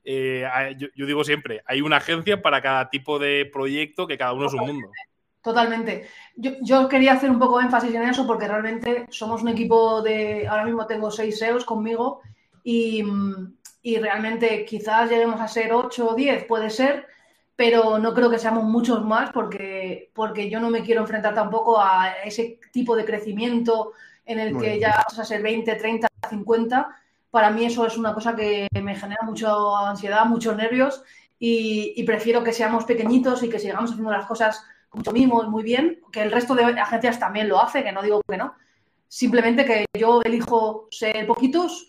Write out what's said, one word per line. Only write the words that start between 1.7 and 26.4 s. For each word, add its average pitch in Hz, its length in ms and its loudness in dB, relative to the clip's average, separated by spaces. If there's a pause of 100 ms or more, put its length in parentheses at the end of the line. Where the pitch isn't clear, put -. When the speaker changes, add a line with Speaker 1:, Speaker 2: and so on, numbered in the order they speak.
Speaker 1:
una 151 160 2
agencia 165 460 0
para 143 200 2
cada 131 280 0
tipo 143 280 -4
de 143 320 0
proyecto 143 560 -4
que 147 120 -6
cada 123 160 -2
uno 139 120 -2
es 143 80 -4
un 127 120 -2
mundo. 135 220 -8 (540)
Speaker 2:
Totalmente. 226 640 -2 (300)
Yo, 254 240 -4
yo 262 280 4
quería 262 260 6
hacer 269 160 2
un 240 80 4
poco 240 200 4
de 254 60 2
énfasis 240 300 2
en 233 80 0
eso 254 240 0
porque 208 200 0
realmente 233 640 -4
somos 220 320 -6
un 233 60 -2
equipo 226 540 2
de, 214 440 -2
ahora 214 180 0
mismo 226 220 -2
tengo 214 240 -4
seis 214 280 -4
seos 233 260 0
conmigo 233 560 -4 (420)
y, 226 400 0 (800)
y 226 160 -2
realmente 220 680 0
quizás 220 420 0
lleguemos 233 320 2
a 220 80 -4
ser 226 240 -2
ocho 240 380 0
o 233 40 0
diez, 262 300 0
puede 220 240 0
ser, 262 380 0 (500)
pero 226 420 4
no 226 140 0
creo 247 180 4
que 226 80 2
seamos 220 260 0
muchos 233 400 2
más 226 260 0
porque, 190 840 -6
porque 208 360 -4
yo 220 100 -4
no 233 100 -2
me 226 120 0
quiero 226 200 2
enfrentar 208 320 -2
tampoco 220 460 2
a 185 320 4 (120)
ese 233 340 -6 (140)
tipo 240 220 0
de 220 120 0
crecimiento 220 880 -2 (340)
en 226 140 -6
el 220 120 -4
Speaker 3:
Muy - 100 -4
Speaker 2:
que 214 100 0
Speaker 3:
bien. 214 80 -2
Speaker 2:
ya 214 280 2
vas 226 100 -14
a 220 60 -6
ser 214 180 -4
veinte, 220 340 -2
treinta, 220 320 0 (200)
cincuenta. 233 680 0 (360)